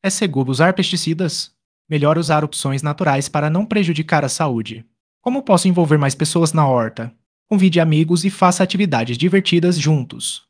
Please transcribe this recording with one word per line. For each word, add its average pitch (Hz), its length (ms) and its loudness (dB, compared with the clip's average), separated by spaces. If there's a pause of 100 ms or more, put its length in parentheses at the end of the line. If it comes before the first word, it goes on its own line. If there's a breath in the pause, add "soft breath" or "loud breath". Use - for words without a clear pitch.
É 196 80 -2
seguro 135 400 -2
usar 156 240 2
pesticidas? 170 760 -4 (360)
Melhor 151 300 2
usar 151 260 0
opções 139 380 -4
naturais 147 480 -2
para 151 180 -2
não 170 160 0
prejudicar 160 600 0
a 127 40 -4
saúde. 113 540 -4 (380)
Como 262 220 -4
posso 190 240 2
envolver 165 300 2
mais 139 180 0
pessoas 156 380 0
na 156 140 2
horta? 117 460 -2 (340)
Convide 185 320 2
amigos 160 460 2
e 196 60 0
faça 180 320 2
atividades 135 520 -2
divertidas 175 600 2
juntos. 147 720 -4